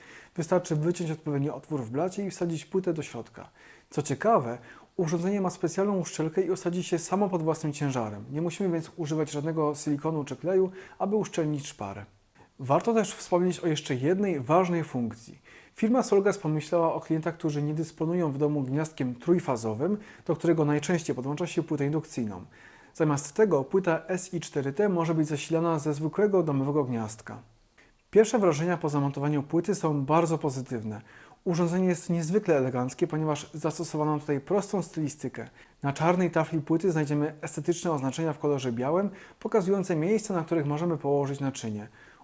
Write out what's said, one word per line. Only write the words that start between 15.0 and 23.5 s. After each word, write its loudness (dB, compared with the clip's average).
Firma 2
Solgas 4
pomyślała 0
o -4
klientach, -2
którzy -2
nie -2
dysponują -2
w -4
domu 2
gniazdkiem -2
trójfazowym, 0
do 0
którego 2
najczęściej 0
podłącza -4
się 0
płytę -2
indukcyjną. -4
Zamiast 2
tego 4